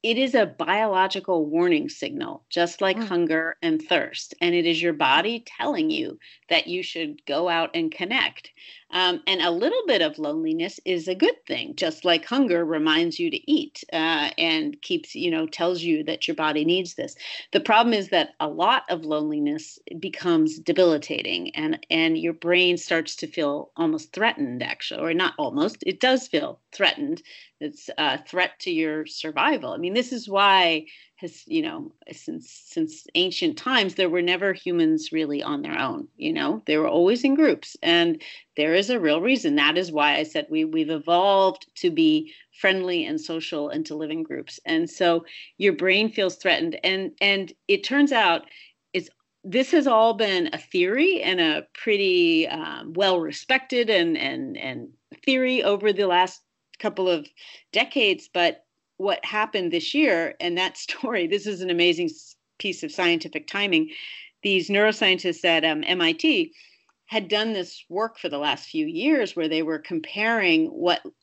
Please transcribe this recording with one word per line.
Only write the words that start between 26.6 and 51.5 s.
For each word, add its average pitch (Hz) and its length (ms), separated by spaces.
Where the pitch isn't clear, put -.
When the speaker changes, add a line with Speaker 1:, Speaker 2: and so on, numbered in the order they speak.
Speaker 1:
threatened. 151 520
It's - 360
a 139 220
threat - 400
to 180 120
your 156 360
survival. 160 640
I 95 60
mean, 180 180
this 247 160
is 226 180
why 190 560
has, - 320
you 160 140
know, - 320
since, - 380
since - 500
ancient 175 420
times, 226 380
there 185 140
were 175 120
never 180 300
humans 160 600
really 147 280
on 143 200
their - 180
own, 95 380
you 156 160
know, 175 320
they 151 100
were 156 140
always 190 340
in 277 120
groups. 285 460
And 170 400
there 156 160
is 196 160
a 247 100
real 160 220
reason. 214 340
That 147 220
is 180 160
why 147 240
I 151 60
said 156 260
we, 156 160
we've 156 240
evolved 180 840
to 180 140
be 156 440
friendly 185 460
and 156 160
social 160 480
and 156 160
to 151 100
live 151 160
in 160 120
groups. 143 420
And 160 240
so 170 340
your 196 160
brain 190 380
feels 190 240
threatened. 165 480
And, 190 380
and 196 320
it 196 160
turns 285 260
out 196 320
it's, 175 180
this 240 260
has 294 160
all 226 280
been 196 360
a 156 60
theory 254 640
and 180 180
a 156 340